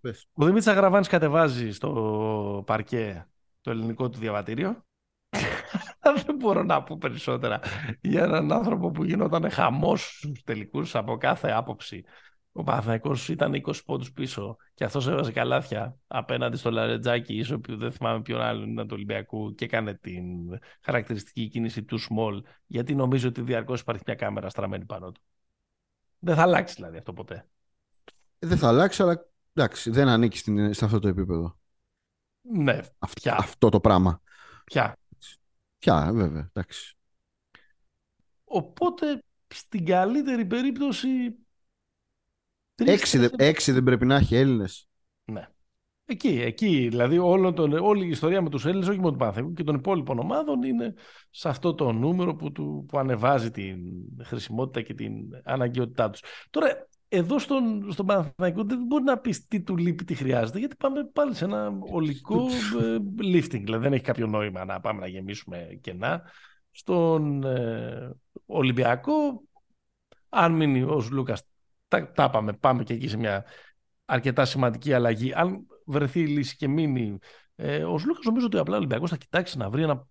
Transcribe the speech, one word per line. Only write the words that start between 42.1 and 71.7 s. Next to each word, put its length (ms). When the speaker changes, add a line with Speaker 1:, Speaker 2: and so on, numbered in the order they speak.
Speaker 2:
τρεις, 120
Speaker 1:
Έξι 260
δεν, 120
Speaker 2:
τέσσερις. 240
Speaker 1:
έξι 180
δεν 100
πρέπει 240
να 100
έχει 200
Έλληνες; 520
Speaker 2:
Ναι. 240
Εκεί, 240
εκεί, 600
δηλαδή 300
όλο 340
τον, 200
όλη 340
η 20
ιστορία 340
με 80
τους 160
Έλληνες, 220
όχι 100
μόνο 140
του 60
Παναθηναϊκού, 360
και 100
των 100
υπόλοιπων 440
ομάδων 440
είναι 320
σε 180
αυτό 260
το 180
νούμερο 420
που, 180
του, 360
που 100
ανεβάζει 520
την 260
χρησιμότητα 600
και 120
την 180
αναγκαιότητά 680
τους. 120
Τώρα, 380
εδώ 300
στον, 540
στον 140
Παναθηναϊκό 580
δεν 220
μπορεί 180
να 140
πεις 280
τι 160
του 140
λείπει, 280
τι 100
χρειάζεται, 440
γιατί 180
πάμε 280
πάλι 300
σε 100
ένα 360
ολικό, 720
Speaker 1:
Στο- 340
Speaker 2:
ε, 120
lifting. 440
Δηλαδή, 180
δεν 100
έχει 120
κάποιο 220
νόημα 380
να 160
πάμε 200
να 60
γεμίσουμε 720
κενά. 420
Στον, 720
ε, 680
Ολυμπιακό, 960
αν 240
μείνει 300
ο 280
Λούκας, 320